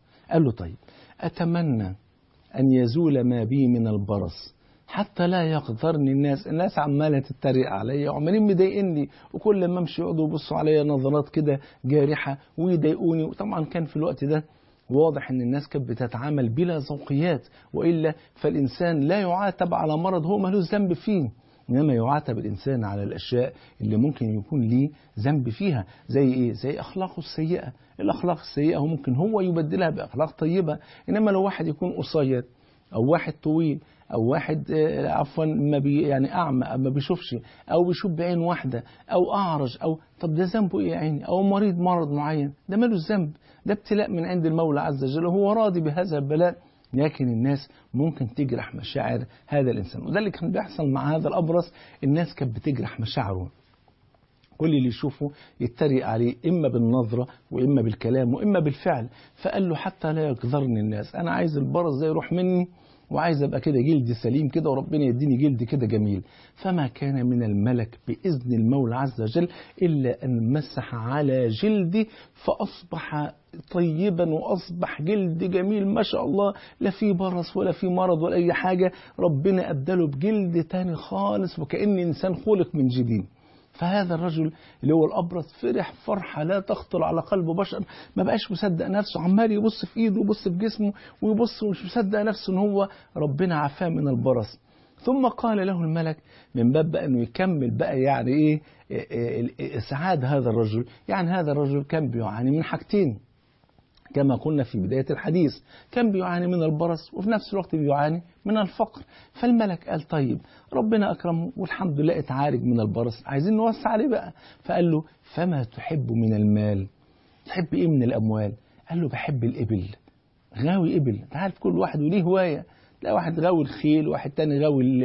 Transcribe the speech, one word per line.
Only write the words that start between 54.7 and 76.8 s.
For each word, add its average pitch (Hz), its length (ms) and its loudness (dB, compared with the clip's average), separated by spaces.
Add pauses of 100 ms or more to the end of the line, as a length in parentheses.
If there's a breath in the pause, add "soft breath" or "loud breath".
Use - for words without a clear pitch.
يشوفه 143 420 -4 (300 loud breath)
يتريق 131 460 0
عليه، 117 280 0 (120)
إما 160 220 2
بالنظرة 120 580 2 (240 loud breath)
وإما 127 320 2
بالكلام 120 520 0
وإما 202 260 0
بالفعل. 151 480 -2 (340 loud breath)
فقال 190 260 -2
له: 165 60 -2
"حتى 160 380 -4
لا 156 160 0
يقذرني 123 520 0
الناس، 104 340 -4
أنا 170 160 -2
عايز 170 280 0
البرص 147 420 0
ده 160 60 0
يروح 156 260 -2
مني، 180 360 2 (420 soft breath)
وعايز 151 320 0
أبقى 135 180 -2
كده 151 200 0
جلدي 131 340 2
سليم 131 340 0
كده، 160 220 0
وربنا 143 340 0
يديني 127 320 2
جلد 131 260 2
كده 123 240 0
جميل". 104 360 0 (320 loud breath)
فما 180 320 -2
كان 135 400 -2
من 123 160 2
الملك 113 560 0 (100)
بإذن 123 440 -2
المولى 117 440 2
عز 131 240 -4
وجل 156 280 0 (340 loud breath)
إلا 143 420 0
أن 120 280 0
مسح 143 420 -4
على 131 540 0
جلدي 202 600 0 (360 loud breath)
فأصبح 160 880 -4 (400)
طيبًا، 175 640 2
وأصبح 175 680 -4
جلد 180 420 0
جميل 196 420 0
ما 202 160 2
شاء - 220 -2
الله، 196 300 0 (260 loud breath)